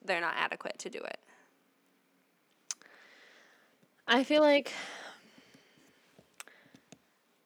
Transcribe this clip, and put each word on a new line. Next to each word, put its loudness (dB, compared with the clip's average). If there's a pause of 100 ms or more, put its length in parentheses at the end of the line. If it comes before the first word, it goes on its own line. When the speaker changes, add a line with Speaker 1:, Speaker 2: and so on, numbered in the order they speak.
Speaker 1:
they're -2
not -2
adequate -6
to -12
do -10
it? -12 (2750)
Speaker 2:
I 4
feel 4
like, 6 (2750)